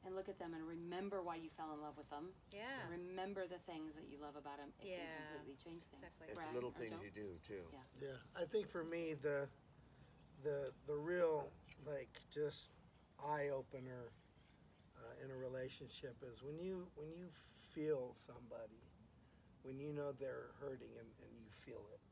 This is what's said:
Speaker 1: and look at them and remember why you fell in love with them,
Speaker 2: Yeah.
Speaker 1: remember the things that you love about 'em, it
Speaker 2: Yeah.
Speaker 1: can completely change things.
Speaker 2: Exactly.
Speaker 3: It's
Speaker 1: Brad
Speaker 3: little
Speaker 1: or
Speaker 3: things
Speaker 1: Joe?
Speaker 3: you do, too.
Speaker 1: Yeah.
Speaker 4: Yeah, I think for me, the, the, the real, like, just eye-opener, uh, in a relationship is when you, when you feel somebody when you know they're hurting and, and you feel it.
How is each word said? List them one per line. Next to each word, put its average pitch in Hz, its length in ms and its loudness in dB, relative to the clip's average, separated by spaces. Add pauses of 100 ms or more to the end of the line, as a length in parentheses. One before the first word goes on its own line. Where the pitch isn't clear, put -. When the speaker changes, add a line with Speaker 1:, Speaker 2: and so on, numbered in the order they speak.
Speaker 1:
and 185 100 -2
look 190 140 2
at 190 100 -2
them 170 140 0
and 160 140 0
remember 175 560 2
why 170 140 2
you 160 200 -4
fell 156 160 0
in 147 80 -2
love 147 160 -2
with 147 140 -8
them, 156 240 -2 (160)
Speaker 2:
Yeah. 220 400 -2
Speaker 1:
remember 185 560 2
the 175 140 -2
things 156 340 -2
that 156 140 -8
you 139 100 -6
love 147 180 -4
about 143 240 -4
'em, 143 200 -6
it 202 80 -6
Speaker 2:
Yeah. 180 100 0 (180)
Speaker 1:
can 156 100 -2 (120)
completely 135 180 -6
change 170 280 -8
things. 139 180 -12
Speaker 2:
Exactly. - 260 -10
Speaker 3:
It's 107 100 -2
Speaker 1:
Brad 156 160 0
Speaker 3:
little 123 160 4
Speaker 1:
or - 40 -10
Speaker 3:
things 117 200 0
Speaker 1:
Joe? 104 80 -2
Speaker 3:
you 101 80 -4
do, 95 360 -4
too. 95 260 -2
Speaker 1:
Yeah. 131 100 -10 (180)
Speaker 4:
Yeah, 135 160 -2 (200)
I 175 80 6
think 208 240 6
for 170 160 2
me, 165 300 4
the, 139 340 6 (960)
the, 139 300 4 (140)
the 147 100 4
real, 160 560 8 (320)
like, 139 360 -2 (100)
just 147 420 2 (480)
eye-opener, 135 920 2 (840)
uh, 117 180 -8 (100)
in 135 60 -2
a 131 60 -2
relationship 131 880 0
is 117 180 -8
when 147 160 -2
you, 180 380 0
when 156 160 -4
you 175 180 -6
feel 147 840 2
somebody 113 680 -8 (840)
when 131 160 -4
you 147 140 0
know 143 260 4
they're 127 320 0 (100)
hurting 127 380 -2
and, 117 100 -8 (140)
and 113 160 -12
you 110 100 -12 (160)
feel 113 180 -6 (120)
it. - 60 -14 (120)